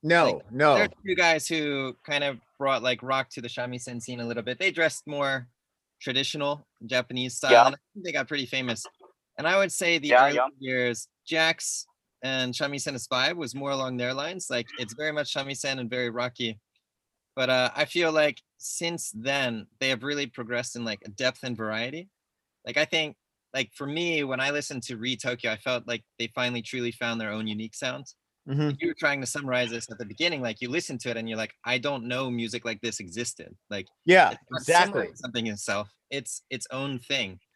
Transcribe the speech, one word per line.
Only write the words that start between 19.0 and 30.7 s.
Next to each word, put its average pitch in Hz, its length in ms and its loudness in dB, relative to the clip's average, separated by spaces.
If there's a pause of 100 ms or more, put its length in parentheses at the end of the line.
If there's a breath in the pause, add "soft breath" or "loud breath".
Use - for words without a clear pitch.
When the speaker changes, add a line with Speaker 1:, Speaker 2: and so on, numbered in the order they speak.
Speaker 2:
then, 120 560 -2 (120)
they 135 100 0
have 123 120 0
really 143 240 -4
progressed 120 500 -6
in, 120 80 -6
like, 107 220 -4
a 107 40 -16
depth 127 340 -2
and 123 120 -6
variety. 117 540 -6 (560)
Like, 117 120 -6
I 151 80 4
think, 151 300 -2 (380)
like, 135 220 -2
for 143 100 -8
me, 160 380 0
when 131 160 -2
I 135 100 2
listened 143 340 -4
to 120 140 -8
Re 123 180 -2
Tokyo, 123 360 -2
I 107 60 -2
felt 123 300 -2
like 117 160 -4 (140)
they 117 160 -4
finally 123 300 -2
truly 120 280 -4
found 117 300 -2
their 110 100 -4
own 110 140 -4
unique 110 300 -6
sound. 135 300 -6 (440)
Speaker 1:
Mm-hmm. 147 200 2 (100)
Speaker 2:
you 175 80 -2
were 165 100 -2
trying 143 220 2
to 131 80 -6
summarize 127 440 -2
this 117 200 -8
at 110 60 -14
the 117 80 -8
beginning, 147 360 -2
like, 113 200 -4
you 123 80 -6
listen 147 300 -4